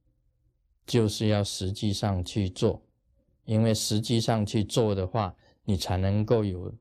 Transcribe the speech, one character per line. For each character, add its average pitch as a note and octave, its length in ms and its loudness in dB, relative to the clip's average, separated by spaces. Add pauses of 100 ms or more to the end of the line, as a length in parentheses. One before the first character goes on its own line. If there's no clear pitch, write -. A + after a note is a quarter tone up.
(880)
就 A2 220 4
是 G#2+ 200 0
要 G#2 140 2
实 G2 300 -4
际 G#2 200 -2
上 G2 320 0
去 G2+ 260 -2
做， - 360 -2 (580)
因 A2 180 2
为 A2 120 4
实 G#2+ 260 0
际 A#2 200 0
上 A2+ 240 2
去 G#2+ 180 0
做 G#2 320 0
的 F#2 120 -2
话， G2 280 -2 (300)
你 G2+ 120 0
才 F2+ 200 -2
能 G2 280 2
够 A2 200 2
有 F#2+ 360 -6